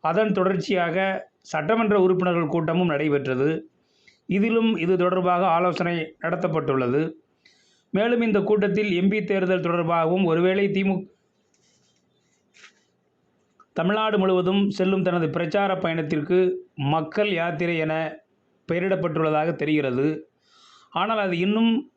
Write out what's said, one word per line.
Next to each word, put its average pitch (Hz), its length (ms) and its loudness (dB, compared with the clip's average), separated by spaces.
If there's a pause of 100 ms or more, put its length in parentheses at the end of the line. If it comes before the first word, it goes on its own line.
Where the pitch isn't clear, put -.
அதன் 196 280 0
தொடர்ச்சியாக 185 640 0 (440)
சட்டமன்ற 208 600 0
உறுப்பினர்கள் 180 520 2
கூட்டமும் 165 380 0
நடைபெற்றது. 139 560 0 (800)
இதிலும் 226 480 2
இது 170 200 0
தொடர்பாக 180 480 2
ஆலோசனை 175 500 0 (260)
நடத்தப்பட்டுள்ளது. 151 800 0 (920)
மேலும் 233 280 2
இந்த 214 180 2
கூட்டத்தில் 202 560 0
எம் 185 140 2
பி 214 140 0
தேர்தல் 185 420 0
தொடர்பாகவும் 170 600 0
ஒருவேளை 185 420 2
திமு-, 196 340 0 (2750)
தமிழ்நாடு 208 440 0
முழுவதும் 190 520 2
செல்லும் 190 340 0
தனது 175 260 0
பிரச்சார 185 480 0
பயணத்திற்கு 165 600 0 (500)
மக்கள் 160 440 0
யாத்திரை 170 440 -2
என 156 180 -2 (720)
பெயரிடப்பட்டுள்ளதாக 160 840 0
தெரிகிறது. 143 520 0 (800)
ஆனால் 214 300 -2
அது 185 180 -2
இன்னும் 214 340 2 (240)